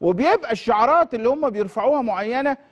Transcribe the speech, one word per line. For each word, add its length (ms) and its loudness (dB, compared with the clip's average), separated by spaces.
وبيبقى 500 0
الشعارات 600 2
اللي 160 -2
هم 200 0
بيرفعوها 520 -2
معينة، 560 -2